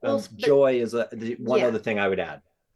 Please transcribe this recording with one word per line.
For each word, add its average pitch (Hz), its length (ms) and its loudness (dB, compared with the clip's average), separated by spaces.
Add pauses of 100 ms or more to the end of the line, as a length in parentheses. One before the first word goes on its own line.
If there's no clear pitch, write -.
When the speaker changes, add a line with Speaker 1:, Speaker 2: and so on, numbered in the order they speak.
Speaker 1:
Well, 120 120 -2
Speaker 2:
um, 110 40 0
Speaker 1:
s-, 107 100 -8
but 107 100 -20
Speaker 2:
joy 135 420 4
is 113 140 -2
a, 117 180 -2
the 113 240 -8
one 117 240 0
Speaker 1:
Yeah. 123 80 4
Speaker 2:
other 110 100 0
thing 104 220 -4
I 101 80 0
would 95 120 0
add. 78 220 -10 (340)